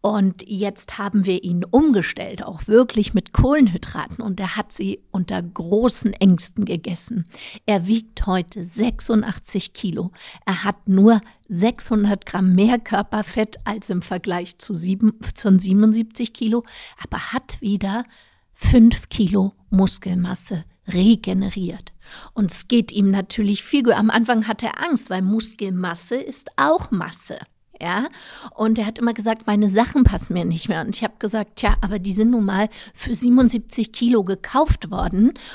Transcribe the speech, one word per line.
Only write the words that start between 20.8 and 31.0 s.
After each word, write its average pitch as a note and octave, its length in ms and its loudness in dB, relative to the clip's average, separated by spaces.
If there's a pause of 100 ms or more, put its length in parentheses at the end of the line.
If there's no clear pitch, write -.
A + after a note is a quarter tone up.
regeneriert. F#3+ 1080 0 (400)
Und G3 180 0
es - 160 -4
geht A#3 240 2
ihm G3 180 2
natürlich G3 540 -2
viel C#4 200 0
gut. A#3 100 4
Am G#3+ 160 2
Anfang A3+ 400 0
hat A3+ 140 -6
er - 200 -6
Angst, E4 260 -2
weil F#3 120 -2
Muskelmasse F#3+ 960 -4
ist - 400 -10
auch D4+ 340 0
Masse. E3 460 -6 (420)
Ja? F#3 300 -4 (440)
Und A3 240 0
er G#3+ 80 -2
hat A3 140 -8
immer A#3 140 0
gesagt, A3 340 -4
meine G#3 220 4
Sachen A#3+ 340 2
passen - 300 2
mir F3 100 -2
nicht E3 240 -4
mehr. E3 140 -2
Und G3+ 120 -6
ich - 120 -6